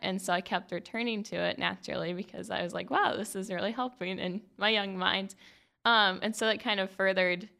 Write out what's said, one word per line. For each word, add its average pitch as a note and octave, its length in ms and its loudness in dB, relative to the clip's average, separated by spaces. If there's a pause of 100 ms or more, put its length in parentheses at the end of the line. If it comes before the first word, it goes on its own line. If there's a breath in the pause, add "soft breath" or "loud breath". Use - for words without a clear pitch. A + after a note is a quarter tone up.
And F#3+ 180 -2
so F#3 120 -2
I F3+ 100 2
kept F3+ 300 -4
returning A3 520 -4
to F#3 120 -8
it F3 220 0
naturally F3 540 -2
because F#3 380 -10
I - 120 -2
was F3 120 -4
like, F#3 160 -6
"Wow, G4 260 2
this - 180 -6
is G3 160 -6
really F#3+ 220 -2
helping" A3+ 460 -6
in F#3 240 -4 (160)
my G#3 100 2
young G3+ 300 0
mind. F#3+ 360 0 (520 soft breath)
Um, G#3 360 6
and A3 140 0
so A3 100 2
that G#3+ 140 2
kind G#3 200 0
of F#3+ 100 -2
furthered F#3 580 2 (120)